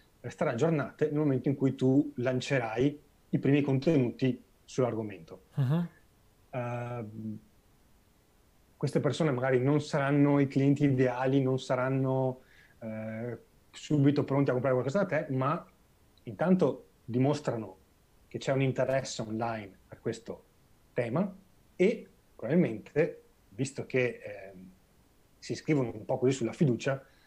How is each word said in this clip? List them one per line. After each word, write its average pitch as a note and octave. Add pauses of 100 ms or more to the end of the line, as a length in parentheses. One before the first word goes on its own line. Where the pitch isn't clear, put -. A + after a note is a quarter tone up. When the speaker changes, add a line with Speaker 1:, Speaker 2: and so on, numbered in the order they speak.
(200)
Speaker 1:
restare C#3+
aggiornate D3
nel D3
momento C#3+
in C#3
cui C3+
tu C3+
lancerai B2 (300)
i D#3+
primi C#3
contenuti C3 (220)
sull'argomento. G#2+ (100)
Speaker 2:
Mhm. D3+ (640)
Speaker 1:
Ehm, A#2+ (1400)
queste C#3+
persone D3
magari B2+
non C#3
saranno C#3+
i C#3
clienti C#3
ideali, C3
non C3
saranno, C3 (380)
eh, A2 (320)
subito C#3+
pronti C#3
a -
comprare B2+
qualcosa B2+
da -
te, D3+
ma C3+ (580)
intanto D#3+ (160)
dimostrano A#2+ (520)
che A#2
c'è -
un C3+
interesse C3
online A2 (100)
per -
questo - (480)
tema C3 (420)
e G#3+ (280)
probabilmente, C#3+ (280)
visto -
che, B2
ehm, F#2+ (680)
si -
iscrivono C3
un G#2+
po' -
così B2+
sulla A2+
fiducia, C3+ (240)